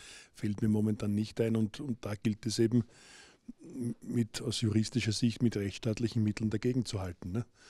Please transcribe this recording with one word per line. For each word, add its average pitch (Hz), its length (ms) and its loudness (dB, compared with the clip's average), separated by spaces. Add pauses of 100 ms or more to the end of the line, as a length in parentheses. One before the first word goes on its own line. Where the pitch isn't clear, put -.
(340)
fällt 104 260 -4
mir 113 80 4
momentan 107 460 2
nicht 107 260 0
ein. 113 160 2
Und, 110 240 0
und 139 240 -6
da 101 100 -6
gilt 107 320 -2
es 107 120 0
eben 113 260 4 (1200)
mit, 120 400 -2
aus 113 180 -2
juristischer 110 520 2
Sicht 113 300 0
mit 113 140 4
rechtsstaatlichen 107 680 0
Mitteln 107 280 0
dagegen 123 340 0
zu 101 160 -4
halten, 90 320 -8
ne? 113 120 -2 (260)